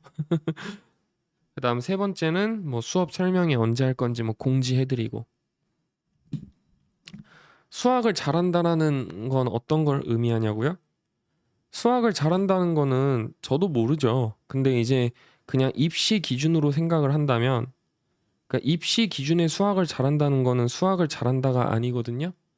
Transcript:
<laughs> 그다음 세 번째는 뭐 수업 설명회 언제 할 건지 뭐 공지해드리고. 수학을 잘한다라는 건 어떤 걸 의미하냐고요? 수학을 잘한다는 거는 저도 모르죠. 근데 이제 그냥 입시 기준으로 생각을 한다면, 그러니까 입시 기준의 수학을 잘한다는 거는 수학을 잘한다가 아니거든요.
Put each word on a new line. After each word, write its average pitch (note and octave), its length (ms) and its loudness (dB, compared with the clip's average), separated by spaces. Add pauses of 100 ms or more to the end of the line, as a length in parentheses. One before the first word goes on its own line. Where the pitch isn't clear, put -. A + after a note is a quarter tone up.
<laughs> - 1500 -8
그다음 B2 260 0
세 F#3 160 -2
번째는 G3 720 -2
뭐 A#2+ 120 -4
수업 F3+ 320 -2
설명회 F3+ 420 2
언제 A#2 300 2
할 C3 100 0
건지 A#2+ 280 -2
뭐 A2 140 -2
공지해드리고. B2+ 920 -2 (2500)
수학을 A#3+ 440 0
잘한다라는 D#3 1120 0
건 C3 200 2
어떤 D3+ 360 0
걸 C#3 200 0
의미하냐고요? A#2 720 0 (960)
수학을 A#3+ 420 2
잘한다는 F3+ 600 2
거는 C3+ 680 0
저도 E3 260 0
모르죠. B2 640 0 (120)
근데 C3 340 0
이제 A#2+ 300 2 (340)
그냥 C3 300 0
입시 E3+ 460 0
기준으로 D3 520 0
생각을 D#3 400 2
한다면, B2+ 540 2 (800)
그러니까 - 220 -2
입시 F#3+ 380 0
기준의 E3 400 0
수학을 F#3+ 380 0
잘한다는 C#3+ 560 0
거는 B2 260 2
수학을 F3+ 400 0
잘한다가 B2+ 640 0
아니거든요. A#2+ 600 -2 (260)